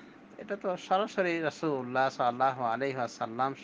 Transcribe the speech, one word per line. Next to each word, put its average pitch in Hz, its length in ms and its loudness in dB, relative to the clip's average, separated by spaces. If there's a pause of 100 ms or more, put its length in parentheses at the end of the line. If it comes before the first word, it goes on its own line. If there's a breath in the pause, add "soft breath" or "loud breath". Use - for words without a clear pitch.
(380 loud breath)
এটা - 180 -8
তো 196 220 -2
সরাসরি 190 640 2
রাসূলুল্লাহ 131 680 0
সাল্লাল্লাহু 127 540 2
আলাইহি 127 320 0
ওয়াসাল্লাম 123 680 -2